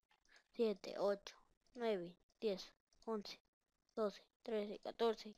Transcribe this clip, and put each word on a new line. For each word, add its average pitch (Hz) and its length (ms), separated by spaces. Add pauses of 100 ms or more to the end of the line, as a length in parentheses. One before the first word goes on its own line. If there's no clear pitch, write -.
(520)
siete, 214 460
ocho, - 380 (380)
nueve, 202 420 (240)
diez, 196 320 (320)
once, 220 360 (540)
doce, 208 280 (200)
trece, 208 360
catorce, 214 600